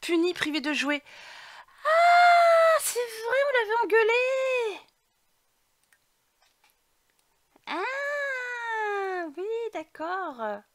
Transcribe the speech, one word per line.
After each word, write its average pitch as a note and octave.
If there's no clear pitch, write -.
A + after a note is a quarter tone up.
Puni, E4+
privé D4+
de C#4+
jouer. C#4
Ah, E5+
c'est -
vrai, A#4
on C#5
l'avait A4+
engueulé. A#4
Ah, A#4
oui, F#4
d'accord. D#4